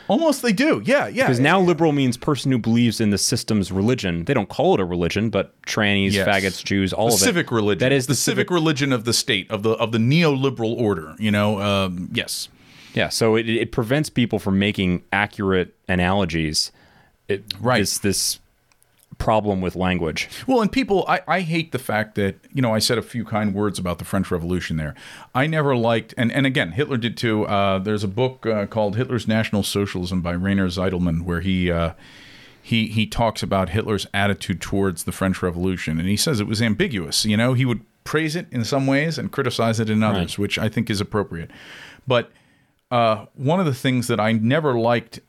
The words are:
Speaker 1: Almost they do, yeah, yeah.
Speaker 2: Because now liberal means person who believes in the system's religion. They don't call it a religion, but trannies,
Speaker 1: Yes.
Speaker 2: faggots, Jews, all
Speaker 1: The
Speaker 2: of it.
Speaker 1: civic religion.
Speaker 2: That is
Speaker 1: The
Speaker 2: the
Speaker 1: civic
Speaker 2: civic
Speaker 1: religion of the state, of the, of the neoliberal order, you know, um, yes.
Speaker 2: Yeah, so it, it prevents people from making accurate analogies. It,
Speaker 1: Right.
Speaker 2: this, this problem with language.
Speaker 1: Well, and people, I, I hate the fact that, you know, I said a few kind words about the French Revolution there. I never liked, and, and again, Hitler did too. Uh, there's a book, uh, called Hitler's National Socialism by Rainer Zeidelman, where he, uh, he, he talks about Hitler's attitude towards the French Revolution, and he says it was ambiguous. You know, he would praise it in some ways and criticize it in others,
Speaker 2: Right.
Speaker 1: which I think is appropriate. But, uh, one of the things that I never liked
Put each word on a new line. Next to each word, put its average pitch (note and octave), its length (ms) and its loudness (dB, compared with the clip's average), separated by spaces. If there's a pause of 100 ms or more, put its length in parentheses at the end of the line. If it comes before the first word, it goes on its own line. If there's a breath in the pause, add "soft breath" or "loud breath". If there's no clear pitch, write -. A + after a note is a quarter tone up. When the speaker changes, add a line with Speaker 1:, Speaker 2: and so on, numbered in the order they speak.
Speaker 1:
Almost C#4+ 360 2
they A#3+ 100 4
do, A3 320 2
yeah, A#3+ 220 2
yeah. A3+ 180 0
Speaker 2:
Because B2+ 160 2
now E3 180 4
liberal E3 320 4
means C3+ 240 2
person C#3 380 0
who B2+ 40 2
believes A2+ 440 2
in G#2+ 80 2
the G2+ 80 2
system's G#2 520 0
religion. F#2+ 540 0
They C#3 100 0
don't G#2+ 140 0
call E3+ 280 2
it A#2 40 2
a F#2 60 0
religion, F2+ 440 0
but G2 340 -4
trannies, G2+ 500 2
Speaker 1:
Yes. G2 120 2
Speaker 2:
faggots, G2 380 0
Jews, F#2+ 300 0
all G#2+ 160 0
Speaker 1:
The A#2 60 2
Speaker 2:
of F#2+ 60 2
it. - 40 4
Speaker 1:
civic F3 260 2
religion. G#2 280 2
Speaker 2:
That B2+ 120 2
is C3+ 160 2
Speaker 1:
The D3 60 0
Speaker 2:
the - 20 0
Speaker 1:
civic - 200 0 (120)
Speaker 2:
civic - 20 -6
Speaker 1:
religion D#3 440 2
of A2 100 -2
the A#2 80 -2
state, G#2+ 400 0
of G#2 120 -4
the, A2 80 2
of A2+ 200 0
the A#2+ 60 0
neoliberal C3 840 2
order, F2 400 0
you G#2+ 120 0
know, G#2 280 2
um, G2 540 -2
yes. - 340 -6 (460 loud breath)
Speaker 2:
Yeah, G2 160 0
so A2+ 260 2
it, A2+ 140 0
it A2+ 240 -2
prevents C3+ 360 0
people A2+ 300 0
from G2 180 0
making G2 540 0
accurate F#2+ 640 0 (140)
analogies. F2 840 0 (560 soft breath)
It, G2+ 160 -4 (160)
Speaker 1:
Right. A#2 200 2
Speaker 2:
this, F#2+ 180 0
this - 400 -2 (800)
problem G#2 440 0
with F2+ 140 -2
language. F2+ 520 -2 (200 loud breath)
Speaker 1:
Well, B3+ 140 4
and G#3 100 0
people, G3 360 0
I, D#3+ 200 0
I E3+ 140 0
hate E3 320 -4
the - 40 -2
fact G#2+ 380 -4
that, G2 220 -2 (180)
you C#3 40 -2
know, A#2 140 2
I A2 60 2
said A#2 180 0
a A2 60 -2
few A#2 200 -6
kind G#2+ 300 -2
words G2+ 240 -2
about F2+ 220 -4
the F2+ 60 -10
French F#2+ 260 -2
Revolution E2+ 460 -2
there. D2+ 180 -6 (400 loud breath)
I C3 100 2
never D#3 300 2
liked, A2+ 420 0
and, A#2 140 0
and C3+ 160 2
again, A#2+ 240 0
Hitler C#3 260 -2
did A2+ 200 -4
too. G#2+ 280 0
Uh, G2 320 2
there's G#2 260 -2
a G#2+ 40 -2
book, B2 400 -2
uh, G#2+ 180 0
called G#2 300 -2
Hitler's B2 320 -2
National A2 340 0
Socialism F#2+ 600 -2
by E2+ 100 -2
Rainer F#2+ 380 0
Zeidelman, F2+ 520 0
where E2+ 200 -2
he, F2+ 300 0
uh, E2 200 0 (720 loud breath)
he, A2+ 240 0
he G#2+ 180 0
talks A2+ 380 -2
about F#2+ 260 0
Hitler's G2+ 420 -2
attitude G2+ 480 -2
towards G2 440 -2
the - 80 -6
French F#2+ 320 -2
Revolution, F2 560 -2
and F2+ 100 0
he G2+ 80 2
says - 220 0
it G#2 80 -2
was G#2 120 -2
ambiguous. G#2+ 640 0
You G#2+ 140 2
know, A#2+ 160 2
he B2+ 120 0
would A#2+ 160 -2 (220)
praise D#3 320 -2
it F#3 140 -8
in B2 160 -2
some C3+ 220 0
ways C#3+ 320 0
and - 120 -6
criticize A#2 480 0
it A2 80 0
in G#2+ 140 2
others, G2+ 300 0
Speaker 2:
Right. - 80 -8
Speaker 1:
which G2+ 180 -2
I G#2+ 100 -2
think A2+ 220 -2
is G#2 100 0
appropriate. F#2 520 -4 (560 loud breath)
But, A#2+ 240 2 (580 soft breath)
uh, A2+ 360 2 (100)
one D3+ 260 0
of F3+ 40 2
the C#3 80 2
things B2 340 0
that A#2 120 2
I A2 140 2
never B2 440 2
liked A#2 520 0